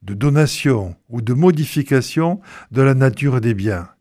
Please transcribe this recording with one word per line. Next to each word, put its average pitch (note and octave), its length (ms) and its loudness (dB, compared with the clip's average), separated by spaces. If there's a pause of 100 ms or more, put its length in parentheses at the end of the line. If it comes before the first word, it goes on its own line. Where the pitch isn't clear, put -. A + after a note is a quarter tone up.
de G2+ 120 -12
donations C3 800 0 (140)
ou A#2+ 120 -8
de A2+ 120 -2
modifications D#3 1080 0 (300)
de A#2+ 100 0
la C3+ 140 4
nature C3 460 2
des A#2 120 0
biens. F#2+ 360 -4 (120)